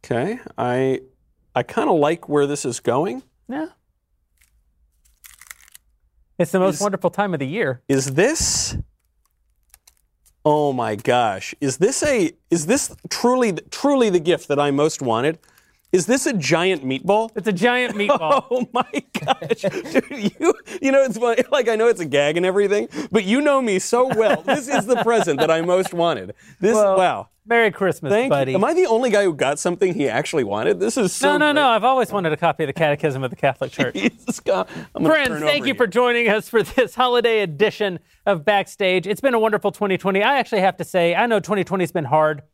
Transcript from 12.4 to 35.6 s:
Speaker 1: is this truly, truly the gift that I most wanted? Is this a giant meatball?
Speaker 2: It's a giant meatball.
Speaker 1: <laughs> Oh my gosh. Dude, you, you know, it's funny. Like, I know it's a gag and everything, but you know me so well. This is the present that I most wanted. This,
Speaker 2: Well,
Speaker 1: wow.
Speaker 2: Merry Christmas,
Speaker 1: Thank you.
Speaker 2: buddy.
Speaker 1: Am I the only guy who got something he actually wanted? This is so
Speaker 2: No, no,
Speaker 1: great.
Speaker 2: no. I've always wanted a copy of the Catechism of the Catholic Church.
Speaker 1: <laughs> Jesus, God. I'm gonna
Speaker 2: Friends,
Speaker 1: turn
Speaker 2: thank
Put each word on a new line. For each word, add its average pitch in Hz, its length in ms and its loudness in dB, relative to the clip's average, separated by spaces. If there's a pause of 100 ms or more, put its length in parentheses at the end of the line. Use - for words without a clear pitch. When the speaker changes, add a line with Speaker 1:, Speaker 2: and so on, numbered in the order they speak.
Speaker 1:
is 165 160 0
this 254 280 -2 (160)
truly, 240 420 2 (180)
truly 269 400 2
the 180 100 4
gift 156 280 -2
that 143 100 0
I 143 120 2
most 147 320 0
wanted? 127 360 0 (540)
Is 180 140 2
this 254 180 2
a 294 80 0
giant 165 520 0
meatball? 196 500 0
Speaker 2:
It's 220 140 -6
a 214 40 0
giant 240 440 0
meatball. 185 500 0
Speaker 1:
<laughs> - 60 -8
Oh 247 200 0
my 247 120 -2 (400)
gosh. 160 380 -2 (300)
Dude, 254 480 -2
you, 330 140 2 (260)
you 269 120 2
know, 269 100 4
it's 240 160 -2
funny. 240 320 0
Like, 254 180 0
I 226 80 0
know 226 120 2
it's 185 120 0
a 170 40 -6
gag 143 320 2
and 175 100 0
everything, 208 420 0 (220)
but 202 140 2
you 226 160 2
know 285 200 2
me 208 200 0
so 247 260 2
well. 220 360 2
This 269 260 -2
is 262 180 0
the 233 160 2
present 202 380 2
that 160 100 2
I 160 120 2
most 180 300 0
wanted. 151 420 -2 (260)
This, 214 140 2
Speaker 2:
Well, 202 220 4
Speaker 1:
wow. 147 320 0 (180)
Speaker 2:
Merry 226 260 2
Christmas, 180 400 -4
Speaker 1:
Thank 233 140 2
you. 262 40 -2
Speaker 2:
buddy. 139 240 0
Speaker 1:
Am 185 80 2
I 294 120 0
the 359 120 2
only 226 240 0
guy 202 140 2
who 175 100 0
got 143 240 -2
something 175 360 -2
he 139 140 0
actually 131 360 -2
wanted? 104 340 0
This 214 180 -2
is 254 160 0
so 285 200 0
Speaker 2:
No, 294 60 0
no, 302 80 2
Speaker 1:
great. 294 80 2
Speaker 2:
no. 294 140 2
I've 220 160 2
always 262 280 2
wanted 175 200 -2
a 151 40 -2
copy 165 260 -2
of 139 60 -2
the 135 40 -6
Catechism 143 520 -2
of 120 60 -4
the - 60 -12
Catholic 131 360 -2
Church. 127 220 -4
Speaker 1:
<laughs> - 20 -8
Jesus, - 420 -4
God. 185 300 -2 (260)
I'm - 80 -4
gonna 165 60 2
Speaker 2:
Friends, 294 220 2
Speaker 1:
turn 151 100 -6
Speaker 2:
thank 151 100 0 (120)